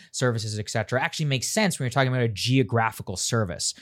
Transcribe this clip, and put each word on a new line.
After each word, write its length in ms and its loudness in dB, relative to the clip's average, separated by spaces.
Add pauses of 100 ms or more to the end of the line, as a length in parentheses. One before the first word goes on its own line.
(120)
services, 440 0
et 140 -6
cetera, 320 0
actually 240 -2
makes 220 0
sense 320 0
when 40 -2
you're 60 -2
talking 220 2
about 100 2
a 60 2
geographical 880 0
service. 640 -2